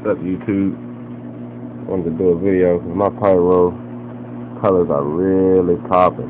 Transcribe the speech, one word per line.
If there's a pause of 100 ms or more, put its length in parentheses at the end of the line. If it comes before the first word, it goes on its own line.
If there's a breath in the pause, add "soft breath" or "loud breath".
What's
up,
YouTube? (1120)
Wanted
to
do
a
video
'cause
my
pyro (880)
colors
are
really (100)
popping.